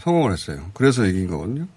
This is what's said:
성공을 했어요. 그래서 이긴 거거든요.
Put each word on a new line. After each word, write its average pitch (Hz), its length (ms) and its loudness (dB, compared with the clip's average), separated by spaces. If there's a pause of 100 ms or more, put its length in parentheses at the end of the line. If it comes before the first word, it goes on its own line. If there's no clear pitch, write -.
성공을 165 320 2
했어요. 80 420 -8
그래서 127 300 4
이긴 92 240 0
거거든요. 101 380 -6 (100)